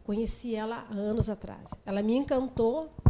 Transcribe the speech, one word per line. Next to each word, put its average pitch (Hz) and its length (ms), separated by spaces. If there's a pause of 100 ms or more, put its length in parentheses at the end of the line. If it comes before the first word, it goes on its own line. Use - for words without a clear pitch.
conheci 226 500
ela 220 360
há 220 40
anos 214 360
atrás. - 400 (160)
Ela 202 160
me 220 120
encantou 262 760 (200)